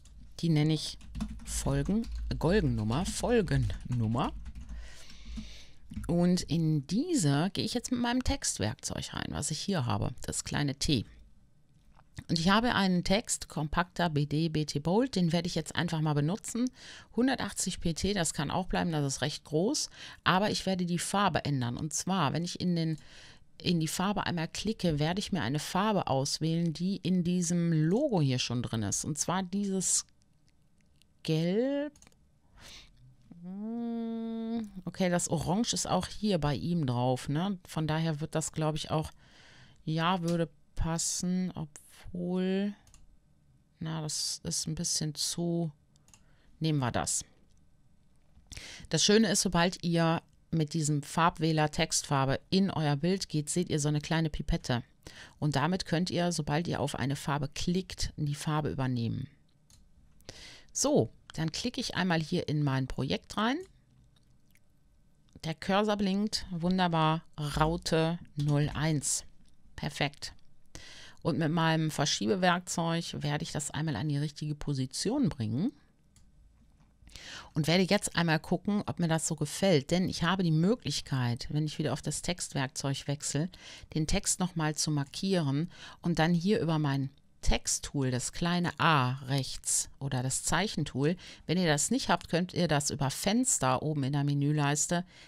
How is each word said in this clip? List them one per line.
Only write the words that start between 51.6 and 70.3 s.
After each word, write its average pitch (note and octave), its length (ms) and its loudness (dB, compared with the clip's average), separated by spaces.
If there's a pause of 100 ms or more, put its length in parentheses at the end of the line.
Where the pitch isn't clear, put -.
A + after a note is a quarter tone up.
Textfarbe C3+ 680 0 (100)
in F#3+ 200 4
euer D3 260 0
Bild F3 320 0
geht, D3+ 220 -2
seht F3 200 0
ihr D#3 80 2
so D3 100 0
eine D3+ 120 2
kleine D#3+ 300 0
Pipette. C#3 520 -2 (560)
Und D3 160 0
damit D#3 320 2
könnt E3+ 240 0
ihr, F3 220 0
sobald D#3+ 340 0
ihr - 140 -2
auf C#3 160 -2
eine C#3 200 -2
Farbe C#3+ 380 -2
klickt, - 640 -2
die D3 180 -2
Farbe D3+ 360 -2
übernehmen. B2 580 -2 (1400)
So, C4 400 4 (220)
dann D#3+ 180 -2
klicke - 280 -4
ich - 140 -6
einmal E3+ 280 2
hier D#3+ 260 -2
in D3+ 140 2
mein C3 240 2
Projekt - 500 -4
rein. A#3 220 2 (1900)
Der D#3+ 100 -4
Cursor G#3 420 2
blinkt, G3+ 540 0
wunderbar, E3+ 720 2 (160)
Raute D#3+ 800 2 (180)
null D3 380 2
eins. D3+ 500 0 (520)
Perfekt. - 560 -4 (920)